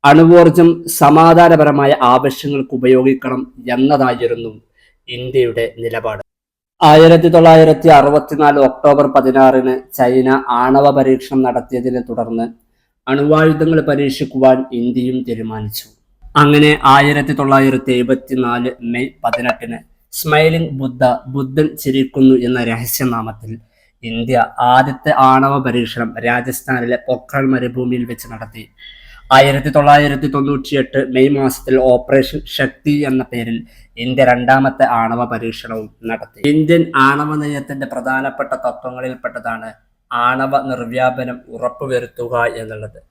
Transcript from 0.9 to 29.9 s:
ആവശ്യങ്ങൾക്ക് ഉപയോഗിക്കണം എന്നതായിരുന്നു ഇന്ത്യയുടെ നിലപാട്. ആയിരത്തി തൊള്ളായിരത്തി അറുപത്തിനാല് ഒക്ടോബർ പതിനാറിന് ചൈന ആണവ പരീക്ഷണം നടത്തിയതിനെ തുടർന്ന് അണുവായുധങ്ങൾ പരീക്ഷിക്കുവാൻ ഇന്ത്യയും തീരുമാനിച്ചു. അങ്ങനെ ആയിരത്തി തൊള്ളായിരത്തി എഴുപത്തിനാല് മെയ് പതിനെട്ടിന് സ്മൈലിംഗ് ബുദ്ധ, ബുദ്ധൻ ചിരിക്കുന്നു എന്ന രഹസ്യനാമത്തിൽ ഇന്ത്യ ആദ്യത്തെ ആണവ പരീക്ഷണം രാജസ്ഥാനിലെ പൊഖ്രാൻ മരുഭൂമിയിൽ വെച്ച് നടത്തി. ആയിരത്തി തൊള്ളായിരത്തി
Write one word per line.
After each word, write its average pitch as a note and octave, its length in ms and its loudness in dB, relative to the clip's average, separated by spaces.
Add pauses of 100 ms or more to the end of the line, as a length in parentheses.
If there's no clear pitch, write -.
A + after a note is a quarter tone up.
ആവശ്യങ്ങൾക്ക് C3+ 760 -2
ഉപയോഗിക്കണം B2+ 760 0 (200)
എന്നതായിരുന്നു A#2+ 880 -2 (460)
ഇന്ത്യയുടെ B2 720 -4
നിലപാട്. A2 420 -8 (600)
ആയിരത്തി E3 460 6
തൊള്ളായിരത്തി D#3+ 600 6
അറുപത്തിനാല് C#3+ 720 4
ഒക്ടോബർ C#3+ 480 2
പതിനാറിന് C3 840 2
ചൈന C3 560 0
ആണവ C3 420 2
പരീക്ഷണം C3 500 0
നടത്തിയതിനെ B2 600 -4
തുടർന്ന് A#2 460 -6 (600)
അണുവായുധങ്ങൾ D#3 760 2
പരീക്ഷിക്കുവാൻ C3+ 920 0
ഇന്ത്യയും B2 500 -4
തീരുമാനിച്ചു. A2 600 -10 (500)
അങ്ങനെ D3 480 4
ആയിരത്തി C#3+ 500 2
തൊള്ളായിരത്തി C3+ 580 0
എഴുപത്തിനാല് B2 800 -4 (100)
മെയ് A#2+ 280 -6 (140)
പതിനെട്ടിന് A#2 540 -6 (340)
സ്മൈലിംഗ് D#3+ 580 0
ബുദ്ധ, C3 340 -6 (240)
ബുദ്ധൻ C#3 480 -4
ചിരിക്കുന്നു C3 600 0
എന്ന A#2+ 280 -4
രഹസ്യനാമത്തിൽ A2+ 960 -8 (440)
ഇന്ത്യ A#2 420 -2 (140)
ആദ്യത്തെ C3 580 0
ആണവ C3+ 420 2
പരീക്ഷണം A#2+ 560 -6 (100)
രാജസ്ഥാനിലെ B2 720 -4 (100)
പൊഖ്രാൻ C3 440 -6
മരുഭൂമിയിൽ B2 540 -4
വെച്ച് A#2 220 -16
നടത്തി. A2 420 -18 (640)
ആയിരത്തി C#3 360 2
തൊള്ളായിരത്തി C#3+ 580 2